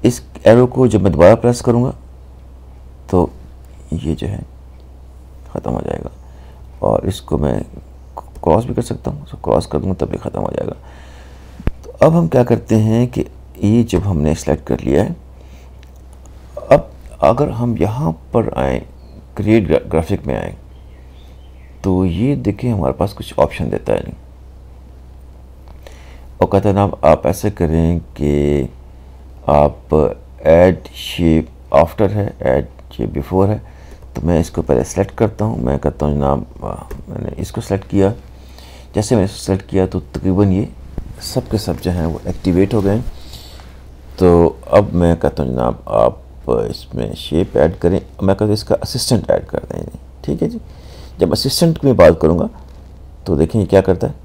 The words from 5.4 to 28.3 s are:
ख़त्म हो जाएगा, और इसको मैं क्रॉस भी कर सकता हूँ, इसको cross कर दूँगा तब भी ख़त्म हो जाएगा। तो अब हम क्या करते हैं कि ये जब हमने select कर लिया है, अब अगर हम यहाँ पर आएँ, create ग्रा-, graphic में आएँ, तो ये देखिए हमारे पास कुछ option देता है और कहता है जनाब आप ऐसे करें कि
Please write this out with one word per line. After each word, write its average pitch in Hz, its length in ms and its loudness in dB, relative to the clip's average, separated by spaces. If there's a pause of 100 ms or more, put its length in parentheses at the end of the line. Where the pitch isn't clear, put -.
ख़त्म - 180 -8
हो - 100 -6
जाएगा, 50 300 -8 (720)
और - 260 0
इसको - 300 -4
मैं 64 240 0 (800)
क्रॉस 107 220 2
भी 131 80 -8
कर 123 80 -4
सकता - 300 -8
हूँ, 147 140 -12
इसको - 180 -18
cross - 220 0
कर - 140 -4
दूँगा 92 160 -4
तब - 160 -6
भी - 60 -8
ख़त्म - 240 -8
हो - 100 -6
जाएगा। - 240 -6 (1080)
तो - 160 -18
अब 156 160 6
हम 170 120 4
क्या 131 160 4
करते 110 340 2
हैं 110 320 2
कि - 160 -4 (380)
ये 110 200 4
जब 95 200 0
हमने 80 320 0
select - 320 -4
कर 67 120 -2
लिया 71 240 2
है, 175 120 -4 (1600)
अब 147 180 2 (340)
अगर 123 260 2
हम 117 280 -2
यहाँ 127 340 -2 (220)
पर 117 240 0
आएँ, 65 220 -2 (580)
create 104 300 4
ग्रा-, 78 160 2
graphic 85 440 -2
में 64 80 -2
आएँ, 50 200 -8 (1300)
तो 92 220 0
ये 101 320 0
देखिए 120 340 -4
हमारे 73 220 0
पास - 200 -2
कुछ - 260 -10
option 71 300 0
देता 50 240 -4
है - 240 -6 (2250)
और 90 60 2
कहता 98 220 2
है 98 40 2
जनाब 101 320 0
आप 78 200 4
ऐसे 92 260 -2
करें 82 480 0 (160)
कि 73 540 0 (800)